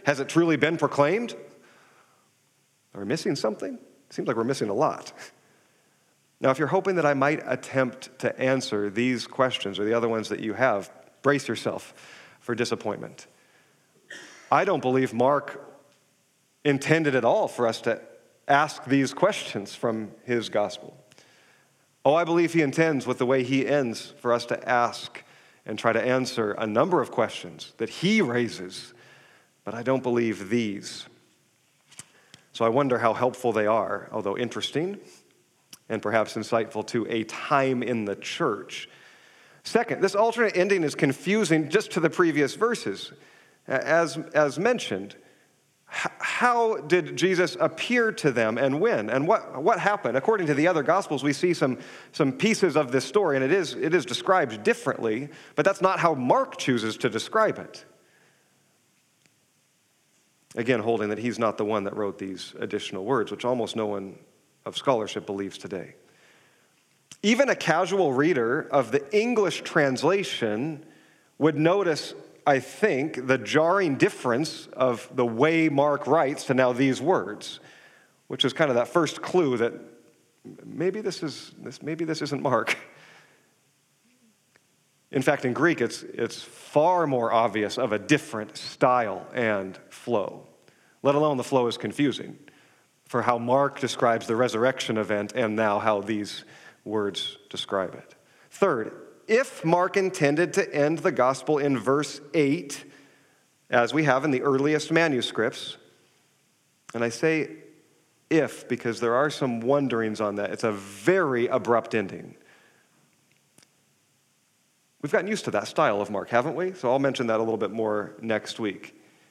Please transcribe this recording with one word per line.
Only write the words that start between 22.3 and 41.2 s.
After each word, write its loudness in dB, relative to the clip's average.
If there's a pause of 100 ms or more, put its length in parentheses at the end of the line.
he 4
intends 2
with -2
the 2
way 2
he 0
ends -2
for 0
us 0
to -6
ask 0 (400)
and -8
try 0
to 2
answer 0
a -4
number 2
of -2
questions -6
that -4
he 2
raises, -4 (720)
but -8
I -8
don't 0
believe 0
these. -4 (1500)
So -2
I 4
wonder 2
how 2
helpful 0
they 2
are, 0
although -4
interesting -4 (880)
and -4
perhaps 0
insightful -2
to -2
a -2
time -2
in -2
the -4
church. -6 (720)
Second, 0
this 2
alternate 2
ending 2
is -2
confusing 2